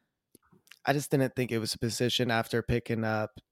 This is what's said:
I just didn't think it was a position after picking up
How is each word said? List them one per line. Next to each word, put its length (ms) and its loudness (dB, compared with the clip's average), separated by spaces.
I 80 0
just 180 -2
didn't 260 2
think 160 -2
it 60 0
was 160 -2
a 40 -10
position 520 0
after 320 0
picking 420 -2
up 360 -2